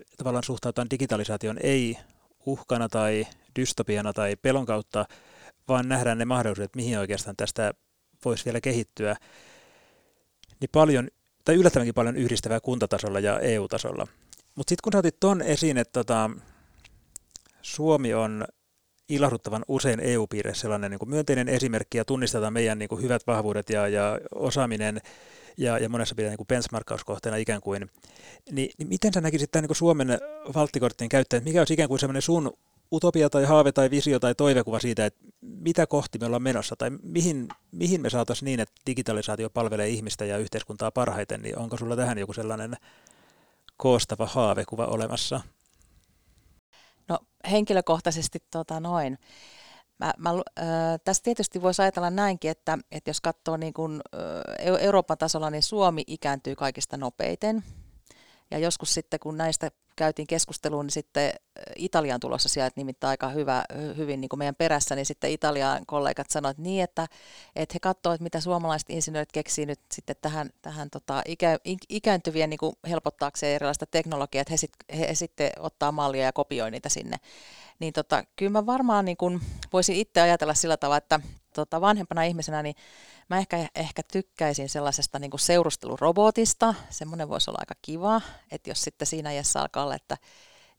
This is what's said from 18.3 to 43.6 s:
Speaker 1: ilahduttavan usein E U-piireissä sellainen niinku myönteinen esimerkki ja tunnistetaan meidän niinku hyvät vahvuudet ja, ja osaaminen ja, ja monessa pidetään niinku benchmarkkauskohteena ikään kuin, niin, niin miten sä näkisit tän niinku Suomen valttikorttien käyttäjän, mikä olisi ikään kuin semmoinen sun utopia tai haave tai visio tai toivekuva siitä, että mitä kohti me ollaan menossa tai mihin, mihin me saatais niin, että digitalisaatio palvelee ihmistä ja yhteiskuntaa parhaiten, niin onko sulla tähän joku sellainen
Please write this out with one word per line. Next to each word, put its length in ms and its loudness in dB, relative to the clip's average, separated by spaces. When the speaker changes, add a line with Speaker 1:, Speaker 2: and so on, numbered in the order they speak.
Speaker 1:
ilahduttavan 580 0
usein 320 0
E 180 0
U-piireissä 440 -4
sellainen 300 -4
niinku 140 -8
myönteinen 440 0
esimerkki 480 -2
ja 80 0
tunnistetaan 480 -2
meidän 260 0
niinku 180 -6
hyvät 300 0
vahvuudet 420 -2
ja, 180 2
ja 320 0
osaaminen 640 -2
ja, 200 0
ja 120 0
monessa 260 -2
pidetään 160 -2
niinku 140 -10
benchmarkkauskohteena 920 -4
ikään 240 -2
kuin, 300 -6
niin, 260 -2
niin 100 -8
miten 260 2
sä 80 2
näkisit 300 0
tän 100 2
niinku 120 -2
Suomen 340 4
valttikorttien 540 0
käyttäjän, 340 2
mikä 180 4
olisi 120 2
ikään 160 2
kuin 100 0
semmoinen 220 0
sun 360 0
utopia 380 4
tai 140 4
haave 280 8
tai 200 6
visio 280 4
tai 160 2
toivekuva 440 4
siitä, 260 0
että 140 -4
mitä 460 0
kohti 320 -2
me 60 -4
ollaan 160 0
menossa 340 -2
tai 140 -4
mihin, 440 0
mihin 300 0
me 80 -2
saatais 340 -2
niin, 160 -2
että 280 -6
digitalisaatio 640 -4
palvelee 380 0
ihmistä 380 -4
ja 120 -2
yhteiskuntaa 540 -4
parhaiten, 500 -2
niin 160 -8
onko 200 -6
sulla 180 -4
tähän 220 0
joku 160 -4
sellainen 440 -6